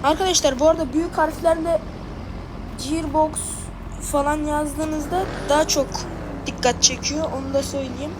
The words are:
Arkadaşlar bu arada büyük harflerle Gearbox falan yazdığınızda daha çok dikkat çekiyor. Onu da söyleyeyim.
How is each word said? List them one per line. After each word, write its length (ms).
Arkadaşlar 560
bu 80
arada 240
büyük 260
harflerle 600
Gearbox 520
falan 320
yazdığınızda 800
daha 200
çok 180
dikkat 360
çekiyor. 420
Onu 300
da 80
söyleyeyim. 580